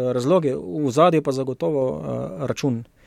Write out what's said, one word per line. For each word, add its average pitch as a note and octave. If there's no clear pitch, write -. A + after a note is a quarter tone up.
razlogi, C#3
v D3+
ozadju D#3
pa D3
zagotovo, C3+
eh, C#3
račun. A#2+